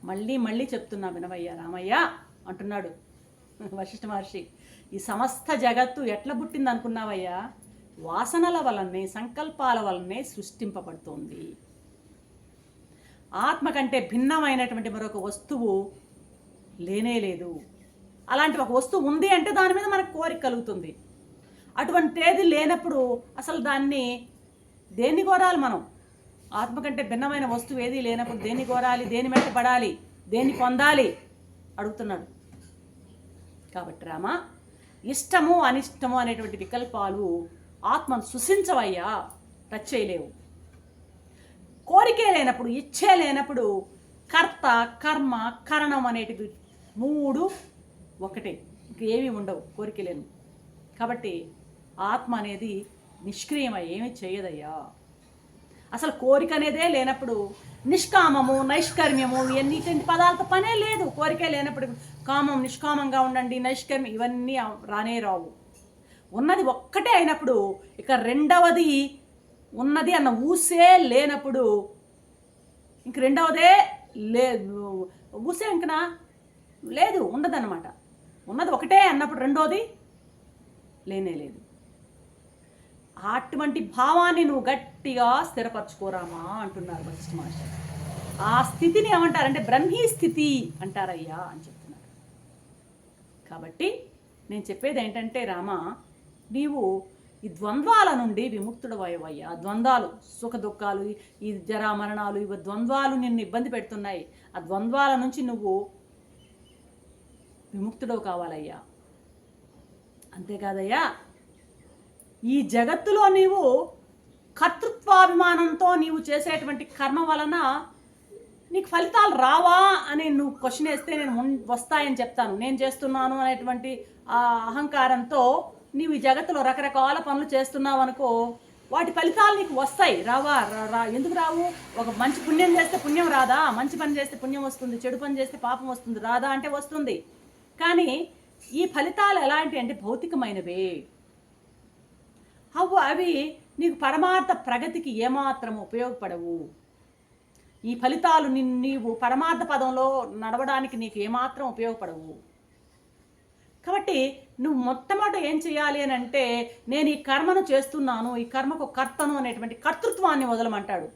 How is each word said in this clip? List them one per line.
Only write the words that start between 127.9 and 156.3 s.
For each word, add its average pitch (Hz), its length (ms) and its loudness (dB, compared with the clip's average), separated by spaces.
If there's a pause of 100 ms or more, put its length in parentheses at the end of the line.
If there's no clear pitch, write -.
అనుకో, 240 540 0 (380)
వాటి 339 180 0
ఫలితాలు 403 460 4
నీకు 359 180 -4
వస్తాయి. 262 480 2
రావా? 269 380 2
రా-, 220 300 -4
రా-, 233 240 -2
ఎందుకు 277 200 -2
రావు? 339 380 0 (280)
ఒక 226 80 -2 (100)
మంచి 262 300 0
పుణ్యం 339 320 6
చేస్తే 359 180 0
పుణ్యం 320 300 2
రాదా? 269 420 4
మంచి 240 280 -2
పని 294 200 -2
చేస్తే 285 180 -4
పుణ్యం 269 260 -6
వస్తుంది, 254 440 -6
చెడు 254 100 -4
పని 277 220 -4
చేస్తే 269 180 -4
పాపం 254 320 -4
వస్తుంది, 233 320 -8
రాదా 233 280 0
అంటే 269 200 -2
వస్తుంది. 285 560 -4 (560)
కానీ 339 480 2 (440)
ఈ 330 140 0
ఫలితాలు 370 520 2
ఎలాంటి 302 400 0
అంటే 240 240 -6
భౌతికమైనవే. 196 1040 -4 (1700)
అవు, 359 200 2
అవి 311 640 2 (200)
నీకు 339 240 0
పరమార్థ 359 640 2
ప్రగతికి 277 520 -4
ఏమాత్రం 247 600 -2
ఉపయోగపడవు. 185 920 -8 (1160)
ఈ 233 100 -4
ఫలితాలు 302 540 2
నిన్-, 254 320 0
నీవు 247 340 -4
పరమార్థ 320 560 0
పదంలో 262 640 0
నడవడానికి 254 600 -4
నీకు 214 220 -8
ఏమాత్రం 247 480 -4
ఉపయోగపడవు. 180 880 -8 (1300)
కాబట్టి 339 560 -2 (180)
నువ్వు 277 180 0
మొట్టమొదట 392 580 -2
ఏం 311 220 -2
చేయాలి 294 440 -2
అని 277 100 0
అంటే, 240 640 -2 (120)